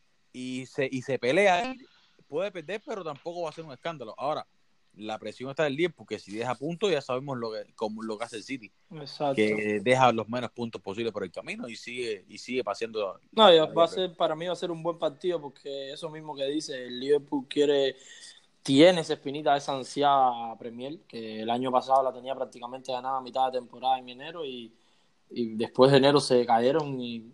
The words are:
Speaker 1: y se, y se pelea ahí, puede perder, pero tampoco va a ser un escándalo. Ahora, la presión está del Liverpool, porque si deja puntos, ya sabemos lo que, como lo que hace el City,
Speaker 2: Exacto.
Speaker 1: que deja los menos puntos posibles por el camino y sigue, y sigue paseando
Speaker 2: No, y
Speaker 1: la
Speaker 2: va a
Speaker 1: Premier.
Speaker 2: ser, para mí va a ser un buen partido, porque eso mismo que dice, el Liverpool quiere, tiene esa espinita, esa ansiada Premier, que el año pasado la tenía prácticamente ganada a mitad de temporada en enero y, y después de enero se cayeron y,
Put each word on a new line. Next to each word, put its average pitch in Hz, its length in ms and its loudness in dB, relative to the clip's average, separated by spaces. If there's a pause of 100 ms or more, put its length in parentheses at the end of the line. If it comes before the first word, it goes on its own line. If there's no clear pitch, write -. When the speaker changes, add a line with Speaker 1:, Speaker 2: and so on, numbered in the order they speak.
(320)
Speaker 1:
y 127 340 -10
se, 135 240 -4
y 127 120 -4
se 127 160 -2
pelea 180 380 4
ahí, 247 220 -4 (500)
puede 190 220 -4
perder, 180 340 -10
pero 214 200 -10
tampoco 170 380 -10
va 156 80 -6
a - 20 -10
ser 160 120 -16
un 147 80 -16
escándalo. 127 440 -10
Ahora, 139 300 -6 (480)
la 107 240 -8
presión 120 320 -10
está 156 140 0
del 139 100 0
Liverpool, 156 320 -2
porque 104 120 -6
si 101 180 -12
deja 123 180 -4
puntos, 170 360 -4
ya 147 100 2
sabemos 131 380 -6
lo 117 140 -6
que, 104 120 -10 (100)
como 110 280 -6
lo 110 160 -6
que 113 60 -8
hace 117 120 -10
el 101 80 -10
City, 117 260 -12 (200)
Speaker 2:
Exacto. 147 460 -4
Speaker 1:
que 107 460 0
deja 127 300 6
los 110 160 -4
menos 120 220 -6
puntos 117 320 -10
posibles 104 300 -6
por 101 120 -6
el 87 80 -10
camino 160 360 -10
y 110 80 -12
sigue, 117 520 -8
y 107 100 -18
sigue 123 240 -4
paseando 104 560 -4 (140)
Speaker 2:
No, 214 200 8
y 165 40 10
Speaker 1:
la 156 100 6
Speaker 2:
va 165 180 2
a 165 40 4
Speaker 1:
Premier. - 0 - (220)
Speaker 2:
ser, 170 60 -18
para 156 200 0
mí 170 100 -8
va 180 60 -4
a 170 40 -6
ser 175 140 -6
un 165 120 -8
buen 165 160 -4
partido, 165 420 -4
porque 139 520 -12
eso 156 180 -10
mismo 156 260 -14
que 139 80 -6
dice, 143 420 -6
el 123 140 -10
Liverpool 143 480 0
quiere, 143 480 2 (680)
tiene 170 380 8
esa 151 140 -4
espinita, 143 420 0
esa 143 180 -4
ansiada 127 840 0
Premier, 120 400 -12 (100)
que 110 340 -10
el 113 80 -2
año 127 220 -2
pasado 131 300 4
la 131 100 -2
tenía 127 220 -10
prácticamente 127 580 -10
ganada 131 260 -4
a 127 40 -6
mitad 127 280 -2
de 123 100 -4
temporada 123 380 -2
en 123 120 -16
enero 151 340 -12
y, 123 260 -12 (600)
y 113 260 -4
después 127 340 6
de 143 60 10
enero 139 240 8
se 123 240 4
cayeron 131 560 2
y, 117 320 -10